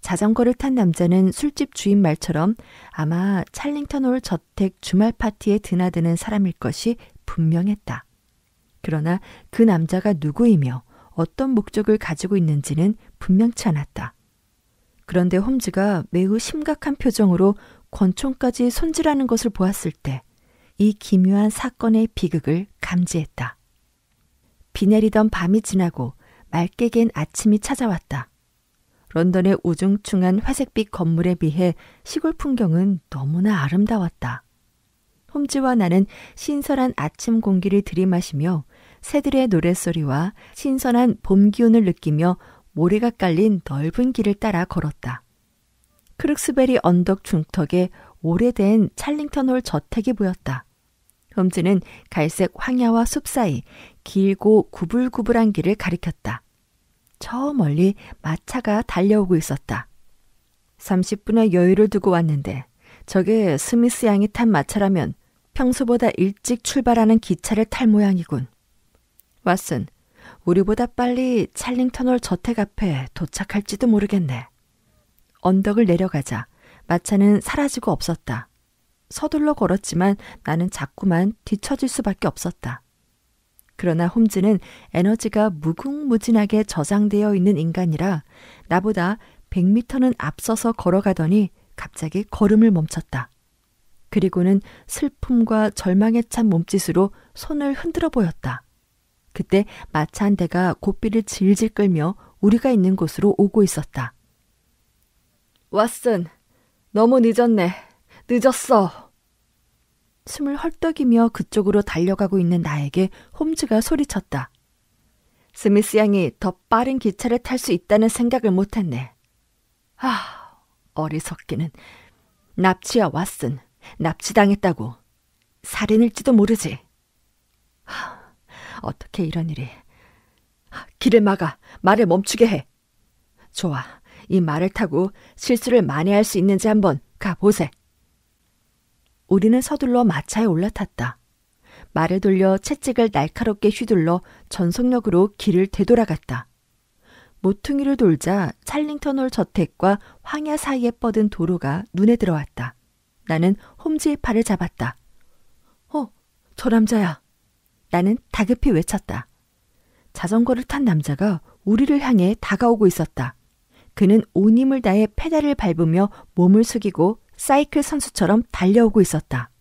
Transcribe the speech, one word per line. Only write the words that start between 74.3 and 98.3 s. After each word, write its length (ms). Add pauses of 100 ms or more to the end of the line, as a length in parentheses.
언덕을 440
내려가자 640 (400)
마차는 540
사라지고 500
없었다. 580 (600)
서둘러 440
걸었지만 640 (280)
나는 260
자꾸만 640 (120)
뒤처질 440
수밖에 380
없었다. 540 (920)
그러나 320
홈즈는 520 (340)
에너지가 580
무궁무진하게 1120
저장되어 680
있는 220
인간이라 680 (440)
나보다 500 (320)
백 160
미터는 520
앞서서 560
걸어가더니 760 (260)
갑자기 480
걸음을 480
멈췄다. 580 (800)
그리고는 520 (260)
슬픔과 840
절망에 520
찬 240
몸짓으로 640 (240)
손을 380
흔들어 360
보였다. 540 (720)